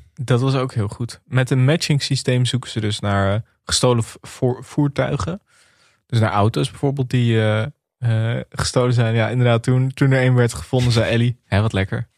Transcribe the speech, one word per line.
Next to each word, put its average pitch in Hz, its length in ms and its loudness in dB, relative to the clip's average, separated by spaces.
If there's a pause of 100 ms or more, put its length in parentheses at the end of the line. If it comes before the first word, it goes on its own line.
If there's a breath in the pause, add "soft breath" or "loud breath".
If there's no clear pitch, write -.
(140)
Dat 120 260 0
was 135 140 0
ook 131 200 -4
heel 101 140 -2
goed. - 360 -10
Met 127 260 0
een 131 140 4
matching 147 380 2
systeem 127 420 0
zoeken 120 260 -4
ze 117 100 -6
dus 107 200 -4
naar, 98 340 0
eh, 110 60 -2 (240)
gestolen 120 400 2
v-, - 160 -14
voor-, 127 440 -4
voertuigen. 143 760 -2 (680 soft breath)
Dus 120 140 -2
naar 107 120 2
auto's 110 380 0
bijvoorbeeld 139 400 -4
die, 117 300 2
eh, 107 220 0 (360)
eh, 113 520 -2
gestolen - 420 0
zijn. 117 220 2
Ja, 110 140 2
inderdaad, 120 340 2
toen, 131 320 0
toen 139 180 2
er 135 80 4
één 127 140 4
werd 120 200 2
gevonden, 123 380 -2
zei 110 180 2
Ellie, 117 340 0
"Hè, 98 160 0
wat 107 120 0
lekker." 113 460 -4